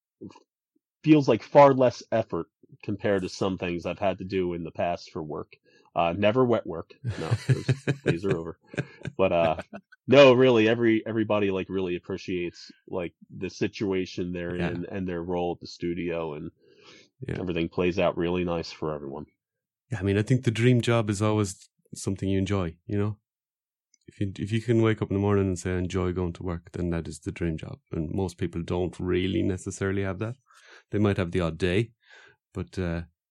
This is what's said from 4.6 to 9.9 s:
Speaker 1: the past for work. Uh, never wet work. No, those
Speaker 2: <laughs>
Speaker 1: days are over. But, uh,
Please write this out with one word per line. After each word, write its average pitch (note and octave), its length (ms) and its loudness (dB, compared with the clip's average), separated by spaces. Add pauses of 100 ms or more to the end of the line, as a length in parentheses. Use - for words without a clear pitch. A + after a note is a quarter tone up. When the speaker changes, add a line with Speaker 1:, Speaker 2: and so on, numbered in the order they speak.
Speaker 1:
the D#2 80 -10
past F2 400 -4
for F2+ 100 -8
work. D2+ 300 -10 (420)
Uh, E2+ 220 0
never G#2+ 280 4
wet A#2 220 0
work. E2+ 260 -10 (260)
No, D#2+ 120 -4 (160)
those - 200 0 (200)
Speaker 2:
<laughs> - 180 -4
Speaker 1:
days F2 200 -2
are F#2+ 120 0
over. E2 220 -8 (580)
But, F#2+ 160 2
uh, E2 240 2 (500)